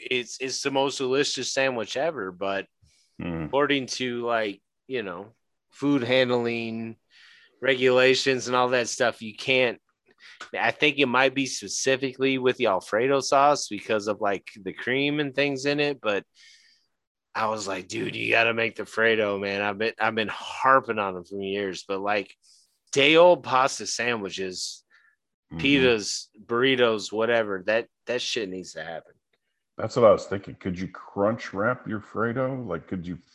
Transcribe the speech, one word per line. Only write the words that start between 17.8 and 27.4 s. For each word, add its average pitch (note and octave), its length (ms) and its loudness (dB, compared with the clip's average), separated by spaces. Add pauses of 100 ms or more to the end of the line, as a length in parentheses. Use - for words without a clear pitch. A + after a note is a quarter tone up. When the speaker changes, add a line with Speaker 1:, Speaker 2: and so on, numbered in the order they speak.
Speaker 1:
"Dude, G#2+ 300 -6
you A2+ 160 -2
gotta A2+ 200 4
make A2+ 220 -2
the - 80 -10
Fredo, G#2+ 580 2
man." G2 220 -2
I've G#2 160 -2
been, A2 220 -2
I've A2 160 0
been A2 100 0
harping B2+ 720 2
on G2 160 -2
them F2+ 100 -10
for G2 160 -10
years, G2 460 -4
but, G2 140 -4
like, G2+ 340 -2 (560)
day C#3+ 240 4
old E3+ 300 8
pasta B2+ 420 0
sandwiches, F#2+ 920 -6 (720)
Speaker 2:
Mm-hmm. E2 120 -8
Speaker 1:
pitas, B2+ 640 2 (200)
burritos, A#2+ 640 2
whatever, G#2+ 540 0